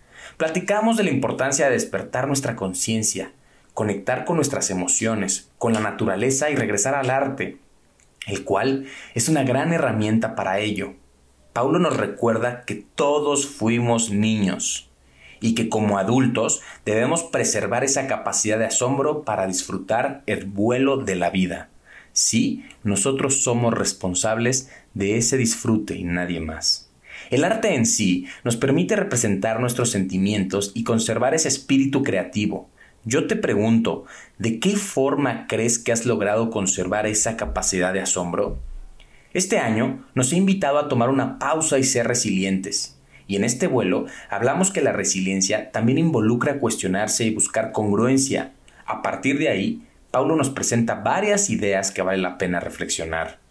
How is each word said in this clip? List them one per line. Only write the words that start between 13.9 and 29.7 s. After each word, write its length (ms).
niños 760
y 140
que 140
como 300
adultos 640
debemos 400
preservar 600
esa 220
capacidad 520
de 80
asombro 560
para 240
disfrutar 800
el 200
vuelo 520
de 180
la 140
vida. 380
Sí, 520
nosotros 600
somos 320
responsables 960
de 240
ese 180
disfrute 600
y 80
nadie 360
más. 500
El 140
arte 300
en 120
sí 400
nos 120
permite 400
representar 640
nuestros 300